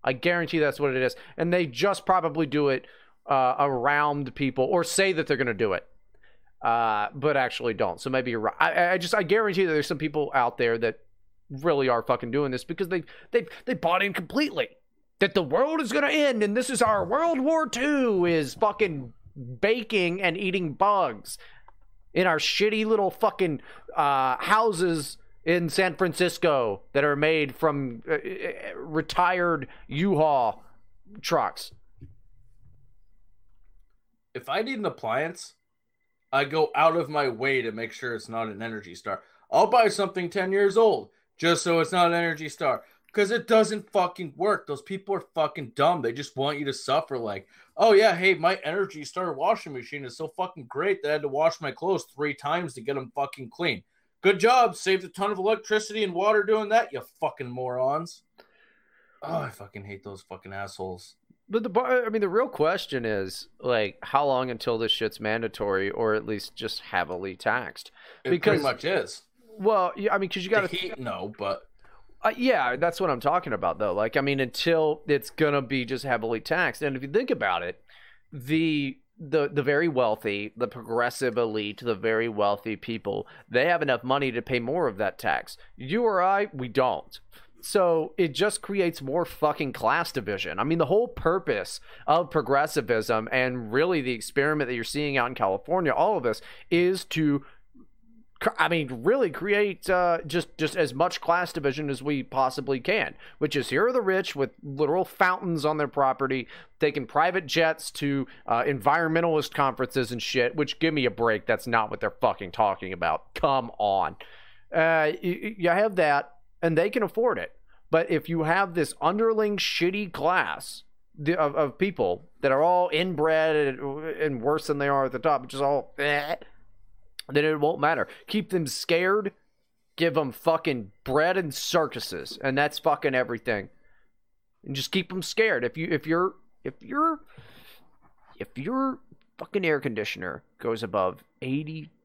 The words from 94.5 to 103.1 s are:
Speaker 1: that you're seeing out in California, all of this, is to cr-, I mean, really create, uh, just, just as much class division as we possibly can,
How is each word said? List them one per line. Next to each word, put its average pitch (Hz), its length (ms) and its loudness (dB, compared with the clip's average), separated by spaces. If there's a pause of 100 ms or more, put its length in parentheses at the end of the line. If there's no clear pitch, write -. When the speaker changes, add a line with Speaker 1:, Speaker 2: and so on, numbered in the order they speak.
Speaker 1:
that 123 80 -4
you're 117 80 -4
seeing 143 340 -4
out 123 120 2
in 131 80 -8
California, 131 560 0
all 190 240 2
of 143 80 -4
this, 110 160 0 (280)
is 175 380 2
to 147 380 0 (960)
cr-, 220 180 2
I 160 100 4
mean, 135 340 -2
really 214 280 2
create, 202 580 -2
uh, 180 380 4
just, 160 320 -4
just 156 180 -2
as 147 180 0
much 160 260 0
class 175 320 0
division 143 380 -2
as 131 120 -6
we 139 200 -2
possibly 131 580 0
can, 180 340 -2 (240)